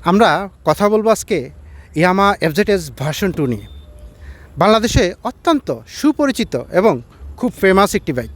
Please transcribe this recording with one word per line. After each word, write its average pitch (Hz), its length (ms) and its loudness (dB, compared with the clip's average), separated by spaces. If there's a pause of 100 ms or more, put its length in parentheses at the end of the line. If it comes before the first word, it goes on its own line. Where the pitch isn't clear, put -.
আমরা 190 460 2 (160)
কথা 175 240 2
বলবো 220 200 0
আজকে 196 400 -2 (460)
Yamaha 190 460 4
এফজেডএস 165 580 -2
ভার্সন 156 320 -4
টু 151 140 -2
নিয়ে। 107 220 -4 (880)
বাংলাদেশে 214 560 2 (100)
অত্যন্ত 254 520 -2 (120)
সুপরিচিত 277 720 -2 (100)
এবং 175 300 2 (360)
খুব 247 240 -4
ফেমাস 196 340 4
একটি 170 180 -4
বাইক। 120 220 -8